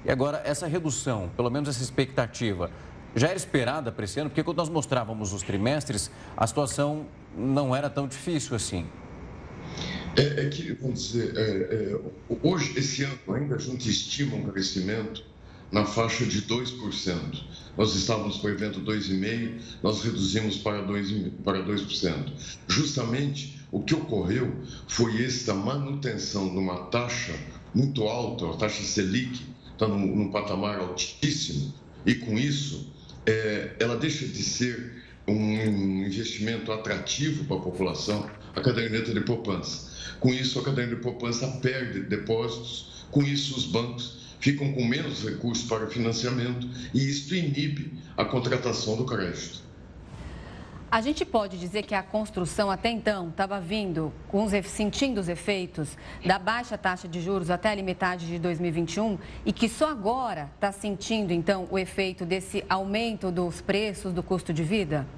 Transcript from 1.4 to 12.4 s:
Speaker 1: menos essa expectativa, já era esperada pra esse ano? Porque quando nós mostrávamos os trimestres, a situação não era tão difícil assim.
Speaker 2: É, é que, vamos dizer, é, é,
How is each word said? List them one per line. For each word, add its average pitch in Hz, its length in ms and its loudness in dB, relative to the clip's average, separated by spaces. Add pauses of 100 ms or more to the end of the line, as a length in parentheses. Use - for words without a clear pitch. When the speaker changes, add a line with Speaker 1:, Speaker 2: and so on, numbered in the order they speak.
Speaker 1:
menos 143 180 0
essa 127 120 -2
expectativa, 117 880 0 (460)
já 127 140 6
era 190 80 2
esperada 131 560 0
pra 107 120 -4
esse 104 140 -2
ano? 147 100 0
Porque 156 140 0
quando 160 140 0
nós 160 120 0
mostrávamos 113 640 0
os 98 100 -4
trimestres, 107 680 2 (260)
a - 80 6
situação 147 640 0 (300)
não 135 400 4
era 143 120 0
tão 139 200 0
difícil 143 480 -2
assim. 87 300 -2 (1300)
Speaker 2:
É, 143 300 4
é - 20 2
que, - 240 -4
vamos 120 400 -4
dizer, 113 240 0
é, 104 40 2
é, 101 600 0 (420)